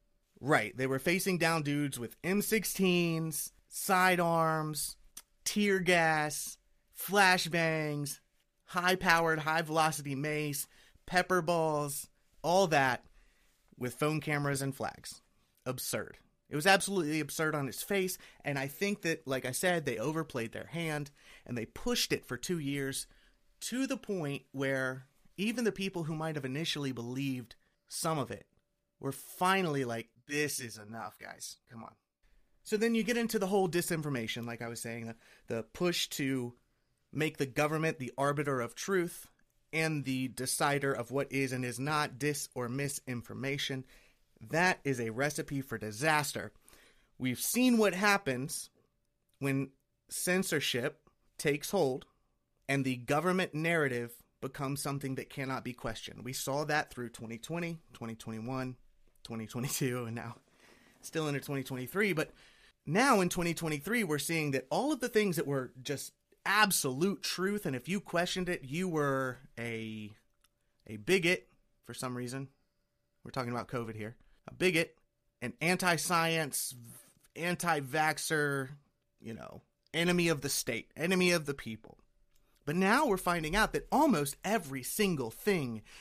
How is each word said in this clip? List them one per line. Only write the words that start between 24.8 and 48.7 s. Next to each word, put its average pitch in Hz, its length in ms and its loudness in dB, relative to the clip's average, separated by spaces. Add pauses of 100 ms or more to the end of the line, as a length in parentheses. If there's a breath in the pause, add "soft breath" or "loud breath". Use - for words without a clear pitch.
even 226 260 0
the 208 80 4
people 190 320 -2
who 160 100 -4
might 156 200 -2
have 143 100 -4
initially 139 480 -2
believed 123 640 -4 (320)
some 160 300 -2
of 127 120 -2
it 104 160 -10 (540)
were 139 120 -2
finally 170 720 2
like, 117 240 -4 (160)
this 147 340 0
is 110 180 -10
enough, 104 400 -12
guys. - 380 -14 (140)
Come 117 140 -14
on. 113 100 -18 (680)
So 220 120 -2
then 226 180 4
you 226 80 4
get 226 140 2
into 233 220 0
the 190 100 0
whole 190 200 4
disinformation, 147 800 -2
like 117 160 -8
I 117 60 -6
was 117 120 -8
saying, 117 260 -8
the, 113 100 -10 (380 soft breath)
the 113 80 -2
push - 480 -2
to 131 440 -2 (580)
make 151 240 -2
the 143 100 -2
government 156 520 0
the 127 180 -6
arbiter 139 440 0
of 117 140 -6
truth 180 540 -2 (440)
and 160 320 0
the 131 240 0
decider 139 640 0
of 120 180 -4
what 135 220 -2
is 135 200 0
and 127 120 -2
is 120 160 -6
not 147 380 -2
dis- 143 360 -2
or 123 140 -4
misinformation. 131 1160 -4 (640 soft breath)
That 175 340 2
is 131 160 0
a 113 100 -2
recipe 139 500 -2
for 113 180 -6
disaster. 113 760 0 (640 soft breath)
We've 127 220 -2
seen 247 380 4
what 202 160 6
happens 180 760 0 (680)